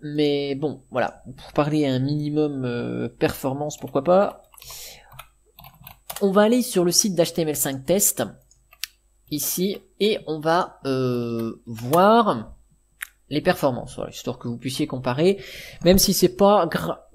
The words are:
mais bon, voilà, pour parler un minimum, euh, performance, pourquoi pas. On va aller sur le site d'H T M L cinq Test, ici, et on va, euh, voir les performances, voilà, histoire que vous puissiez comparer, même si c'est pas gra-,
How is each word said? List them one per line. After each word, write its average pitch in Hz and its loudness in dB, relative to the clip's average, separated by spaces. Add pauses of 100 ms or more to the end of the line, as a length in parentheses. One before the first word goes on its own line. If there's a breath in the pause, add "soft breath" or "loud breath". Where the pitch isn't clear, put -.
mais 143 0
bon, 139 -6
voilà, 117 -4 (120)
pour - -20
parler 151 2
un 127 2
minimum, 147 -2
euh, 120 -4
performance, 147 -4
pourquoi 139 -4
pas. 180 2 (1800 loud breath)
On 196 2
va 202 6
aller 240 4
sur 180 0
le 175 2
site 190 0
d'H 165 2
T 170 -2
M 160 -2
L 147 -2
cinq 135 -4
Test, 180 2 (1080)
ici, 175 -2 (220)
et 208 2
on 156 -4
va, 165 -2
euh, 120 -2
voir 156 2 (760)
les 151 -2
performances, 143 -2
voilà, - -8
histoire - -8
que 123 -8
vous 120 -6
puissiez 147 -4
comparer, 139 0 (440 loud breath)
même 190 8
si 196 4
c'est 175 2
pas 202 4
gra-, 165 -6